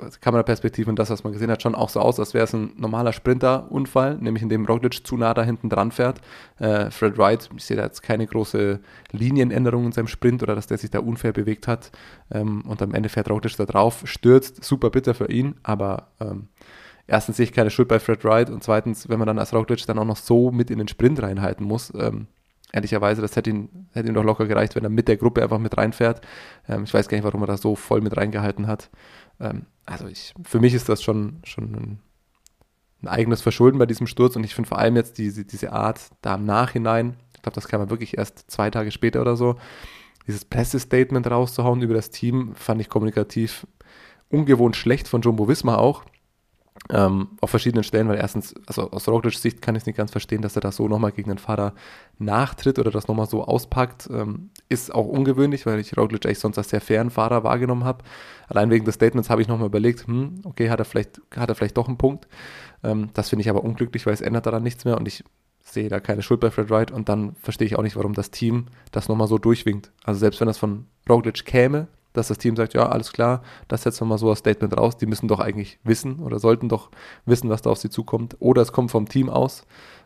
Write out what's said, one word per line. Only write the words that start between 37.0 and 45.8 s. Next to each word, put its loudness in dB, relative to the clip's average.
ich -20
glaub, -6
das -10
kann 0
man -2
wirklich -6
erst -8
zwei 0
Tage -4
später 0
oder 2
so, 2
dieses -6
Pressestatement 0
rauszuhauen 2
über 0
das -2
Team, -2
fand -2
ich -8
kommunikativ -2
ungewohnt 4
schlecht 0
von 0
Jumbo 2
Visma 2
auch. 2